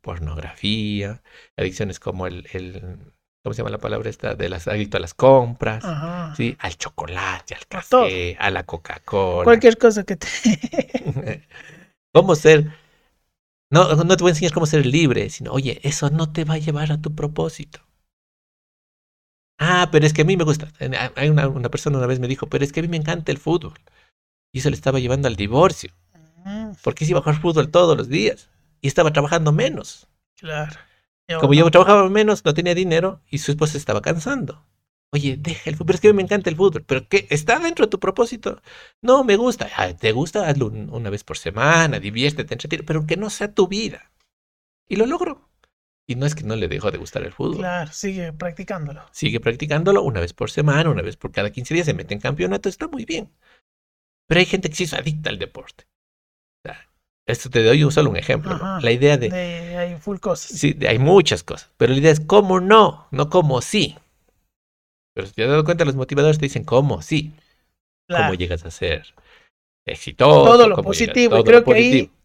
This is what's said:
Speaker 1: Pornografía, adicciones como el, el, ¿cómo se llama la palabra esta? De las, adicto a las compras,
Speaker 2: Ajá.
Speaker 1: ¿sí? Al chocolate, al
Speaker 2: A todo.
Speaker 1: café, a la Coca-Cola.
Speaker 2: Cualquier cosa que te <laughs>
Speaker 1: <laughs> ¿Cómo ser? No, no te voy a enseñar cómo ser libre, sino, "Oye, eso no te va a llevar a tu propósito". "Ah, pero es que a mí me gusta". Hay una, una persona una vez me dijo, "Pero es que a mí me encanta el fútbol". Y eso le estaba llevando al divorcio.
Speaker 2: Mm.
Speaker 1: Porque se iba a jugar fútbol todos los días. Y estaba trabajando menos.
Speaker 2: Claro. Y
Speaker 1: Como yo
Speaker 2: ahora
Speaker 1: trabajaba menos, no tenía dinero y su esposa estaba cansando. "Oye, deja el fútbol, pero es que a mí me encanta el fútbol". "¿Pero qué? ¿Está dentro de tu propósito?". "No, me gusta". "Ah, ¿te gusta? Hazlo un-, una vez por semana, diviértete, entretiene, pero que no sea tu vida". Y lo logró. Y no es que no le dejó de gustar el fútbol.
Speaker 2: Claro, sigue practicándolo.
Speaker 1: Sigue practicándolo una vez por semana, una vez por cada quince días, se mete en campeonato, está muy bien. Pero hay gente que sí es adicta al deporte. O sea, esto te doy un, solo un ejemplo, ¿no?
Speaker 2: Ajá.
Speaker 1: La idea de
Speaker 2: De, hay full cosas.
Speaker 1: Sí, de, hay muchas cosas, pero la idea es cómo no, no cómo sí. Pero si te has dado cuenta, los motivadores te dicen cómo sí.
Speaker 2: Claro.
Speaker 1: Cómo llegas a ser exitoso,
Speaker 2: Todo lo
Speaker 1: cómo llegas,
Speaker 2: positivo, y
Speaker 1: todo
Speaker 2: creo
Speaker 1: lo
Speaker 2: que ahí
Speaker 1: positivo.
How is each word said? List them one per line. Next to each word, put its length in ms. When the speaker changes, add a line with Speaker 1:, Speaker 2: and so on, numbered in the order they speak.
Speaker 1:
Pornografía, 1200
adicciones 420
como 260
el, 280
el, 280
¿cómo 100
se 60
llama 100
la 100
palabra 300
esta? 260
De 140
las, 180
adicto 300
a 40
las 120
compras, 720
Speaker 2:
Ajá. 500
Speaker 1:
¿sí? 240
Al 180
chocolate, 800
al 60
Speaker 2:
A 220
todo. 240
Speaker 1:
café, 320
a 100
la 160
Coca-Cola. 760
Speaker 2:
Cualquier 340
cosa 280
que 100
te 120
<laughs> 1200
Speaker 1:
<laughs> 300
¿Cómo 220
ser? 360
No, 240
no 200
te 80
voy 60
a 40
enseñar 200
cómo 140
ser 180
libre, 460
sino, 200
"Oye, 320
eso 280
no 200
te 140
va 80
a 60
llevar 320
a 100
tu 140
propósito". 680
"Ah, 320
pero 140
es 80
que 100
a 20
mí 120
me 60
gusta". 240
Hay 140
una, 180
una 220
persona 280
una 100
vez 120
me 80
dijo, 200
"Pero 160
es 80
que 80
a 40
mí 60
me 80
encanta 340
el 60
fútbol". 360
Y 60
eso 100
le 60
estaba 240
llevando 280
al 80
divorcio. 560
Speaker 2:
Mm. 260
Speaker 1:
Porque 220
se 60
iba 80
a 40
jugar 180
fútbol 300
todos 260
los 120
días. 400
Y 60
estaba 260
trabajando 380
menos. 560
Speaker 2:
Claro. 400
Y 80
Speaker 1:
Como 180
yo 100
Speaker 2:
ahora 80
Speaker 1:
trabajaba 380
menos, 360
no 80
tenía 220
dinero 540
y 100
su 120
esposa 260
estaba 240
cansando. 640
"Oye, 240
deja 320
el 60
fútbol, 120
pero 80
es 60
que 80
a 40
mí 40
me 60
encanta 260
el 80
fútbol". 280
"¿Pero 220
qué? 220
¿Está 300
dentro 260
de 40
tu 100
propósito?". 600
"No, 220
me 140
gusta". 400
"Ah, 180
¿te 160
gusta? 380
Hazlo 180
un-, 260
una 160
vez 140
por 140
semana, 600
diviértete, 540
entretiene, 300
pero 240
que 100
no 120
sea 240
tu 140
vida". 440
Y 80
lo 80
logró. 440
Y 100
no 100
es 100
que 80
no 140
le 100
dejó 240
de 60
gustar 260
el 80
fútbol. 280
Speaker 2:
Claro, 340
sigue 400
practicándolo. 800
Speaker 1:
Sigue 260
practicándolo 640
una 160
vez 140
por 180
semana, 380
una 120
vez 140
por 160
cada 200
quince 220
días, 120
se 80
mete 200
en 60
campeonato, 480
está 220
muy 160
bien. 260
Pero 120
hay 60
gente 240
que 60
sí 100
es 80
adicta 360
al 100
deporte. 460
O 40
sea, 200
esto 220
te 140
doy 200
un, 80
solo 180
un 80
ejemplo, 400
¿no? 80
Speaker 2:
Ajá. 160
Speaker 1:
La 100
idea 260
de 120
Speaker 2:
De, 480
hay 200
full 220
cosas. 400
Speaker 1:
Sí, 140
de, 140
hay 120
muchas 440
cosas, 340
pero 160
la 60
idea 120
es 80
cómo 400
no, 520
no 180
cómo 320
sí. 340
Pero 140
si 60
te 100
has 60
dado 140
cuenta, 220
los 100
motivadores 440
te 60
dicen 180
cómo 380
sí. 320
Speaker 2:
Claro. 160
Speaker 1:
Cómo 120
llegas 300
a 60
ser 420
exitoso, 580
Speaker 2:
Todo 140
lo 140
Speaker 1:
cómo 120
llegas, 240
Speaker 2:
positivo, 200
y 60
Speaker 1:
todo 0
Speaker 2:
creo 180
Speaker 1:
lo 20
Speaker 2:
que 100
ahí 160
Speaker 1:
positivo. 220